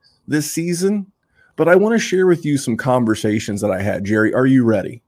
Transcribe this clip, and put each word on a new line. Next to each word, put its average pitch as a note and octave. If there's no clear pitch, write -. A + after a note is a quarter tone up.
this D3+
season, F3+
but D#3
I F3+
wanna A3
share F#3
with E3
you D3
some A#2
conversations A2
that G#2
I F#2
had. G2
Jerry, G#2+
are B2+
you C3
ready? A2